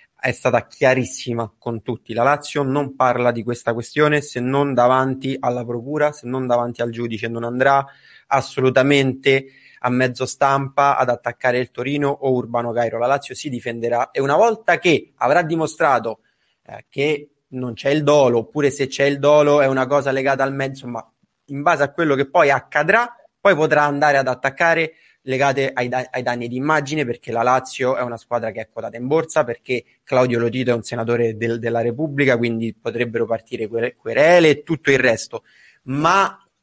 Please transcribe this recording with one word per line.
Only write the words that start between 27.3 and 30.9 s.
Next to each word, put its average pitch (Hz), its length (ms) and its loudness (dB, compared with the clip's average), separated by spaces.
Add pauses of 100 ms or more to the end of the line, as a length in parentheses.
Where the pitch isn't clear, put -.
la 113 120 -2
Lazio 127 520 0
è - 60 -4
una 120 160 -6
squadra 117 340 -6
che 113 100 -10
è - 80 -16
quotata 110 280 -12
in 123 100 -8
borsa, 160 360 0
perché 120 400 -6 (200)
Claudio 127 360 0
Lotito 120 320 -2
è - 20 0
un 117 100 -4
senatore 117 540 -2